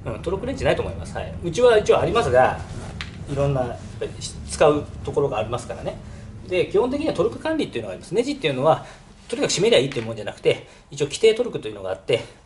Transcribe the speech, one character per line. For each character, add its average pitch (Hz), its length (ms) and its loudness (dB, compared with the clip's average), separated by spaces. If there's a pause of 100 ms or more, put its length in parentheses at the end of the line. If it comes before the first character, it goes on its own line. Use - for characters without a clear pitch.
う 131 60 -8
ん、 - 120 -8
ト 170 80 -6
ル 190 80 -2
ク 247 60 -10
レ 269 80 -4
ン - 40 -6
チ 120 80 -4
な 156 80 4
い - 40 0
と 117 60 -2
思 95 80 -6
い 95 60 -8
ま 92 100 -10
す。 - 100 -10
は 101 60 -6
い。 - 200 -10
う 170 80 -4
ち 202 120 -2
は 233 160 8
一 220 140 4
応 160 80 6
あ 135 40 0
り 175 80 0
ま 226 100 2
す 143 80 0
が、 123 300 4 (720)
い - 20 -4
ろ 139 120 0
ん 139 80 2
な、 127 80 0
や 123 60 -4
っ 117 100 -10 (200)
ぱ 110 60 -6
り 101 60 -6 (400)
使 160 180 6
う 147 160 2 (180)
と 139 100 -6
こ 147 100 0
ろ 139 80 0
が 104 80 -4
あ 110 40 0
り 113 60 -6
ま 120 100 -4
す - 80 -12
か - 60 -8
ら - 100 -12
ね。 - 140 -6 (500)
で、 180 200 2
基 - 100 0
本 247 140 2
的 285 100 -2
に 320 80 -2
は - 60 0
ト - 80 0
ル 220 80 2
ク - 80 -10
管 320 180 -2
理 220 100 -2
っ - 40 -8
て - 80 -6
い - 20 -4
う 110 40 -6
の 101 40 -10
が 92 40 -8
あ - 20 -8
り 87 80 -12
ま - 40 -18
す。 - 60 -12
ネ 220 100 2
ジ 285 100 -2
っ 285 40 -6
て 160 120 0
い - 20 0
う 131 40 0
の 127 100 0
は、 156 200 4 (440)
と - 80 -6
に 285 40 -2
か - 80 2
く - 20 -2
閉 - 120 0
め 226 80 8
り 214 60 10
ゃ - 20 10
い 139 80 4
い - 20 0
っ - 20 -8
て 120 100 -4
い - 20 -2
う - 20 -4
も 113 80 -6
ん 110 40 -10
じ 107 40 -10
ゃ 101 60 -8
な - 80 -8
く - 80 -20
て、 - 240 2 (240)
一 143 100 -6
応 143 60 0
規 - 120 -6
定 220 160 6
ト 240 80 0
ル 226 80 -4
ク 151 80 -6
と 107 100 -10
い - 20 -8
う 104 40 -10
の 101 80 -14
が 92 80 -4
あ 95 40 -2
っ - 40 -10
て、 113 240 0 (240)